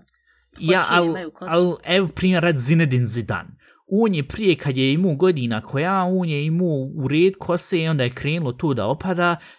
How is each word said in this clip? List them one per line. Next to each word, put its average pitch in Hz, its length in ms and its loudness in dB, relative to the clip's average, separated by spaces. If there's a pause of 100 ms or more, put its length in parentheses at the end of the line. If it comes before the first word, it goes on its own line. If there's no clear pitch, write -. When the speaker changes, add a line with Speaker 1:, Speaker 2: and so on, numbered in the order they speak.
(600)
Speaker 1:
Ja, 180 220 2
Speaker 2:
hoće - 120 0
Speaker 1:
al, 175 120 4
Speaker 2:
imaju 165 260 -4
kosu. 175 240 -6
Speaker 1:
al, 175 300 2
evo 180 220 2
primjer 180 360 0
rad 170 140 2
Zinedine 131 480 2
Zidane. 104 440 -6 (420)
On 208 240 2
je 143 120 -4
prije 196 280 0
kad 143 220 -2
je 135 160 4
imao 170 220 2
godina 135 460 0
koja, 180 420 -2
on 180 260 -2
je 147 160 -2
imao 170 220 0 (280)
u 151 120 -4
red 175 320 4
kose 175 400 -2
i 160 80 0
onda 151 160 2
je 120 60 0
krenulo 147 420 -4
to 139 220 -2
da 107 140 -2
opada 170 500 0 (220)